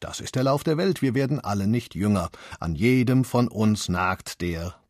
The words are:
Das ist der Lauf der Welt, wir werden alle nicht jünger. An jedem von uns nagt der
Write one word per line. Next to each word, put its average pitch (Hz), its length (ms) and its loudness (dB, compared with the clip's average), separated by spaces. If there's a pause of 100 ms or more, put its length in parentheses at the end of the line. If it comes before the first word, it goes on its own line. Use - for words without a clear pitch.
Das - 180 -12
ist - 160 -12
der 127 80 0
Lauf 139 200 2
der 156 140 0
Welt, 185 240 0
wir 127 140 0
werden 135 240 0
alle 101 260 -2
nicht 117 300 0
jünger. 95 340 0 (300)
An 82 160 -4
jedem 127 480 4
von 120 240 2
uns 107 420 0
nagt 90 520 -2
der 85 340 -4 (140)